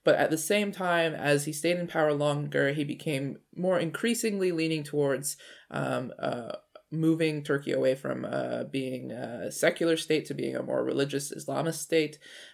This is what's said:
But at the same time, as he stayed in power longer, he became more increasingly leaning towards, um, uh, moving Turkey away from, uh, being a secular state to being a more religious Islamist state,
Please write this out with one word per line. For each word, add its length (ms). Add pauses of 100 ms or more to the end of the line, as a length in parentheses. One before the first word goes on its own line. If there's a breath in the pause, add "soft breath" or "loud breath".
But 100
at 140
the 80
same 340
time, 420
as 320
he 60
stayed 260
in 100
power 260
longer, 580
he 140
became 540 (140)
more 260
increasingly 760
leaning 300
towards, 520 (360 loud breath)
um, 480
uh, 340 (380)
moving 520
Turkey 280
away 240
from, 300
uh, 380
being 480
a 400
secular 440
state 300
to 80
being 220
a 80
more 200
religious 480
Islamist 440
state, 420 (360 loud breath)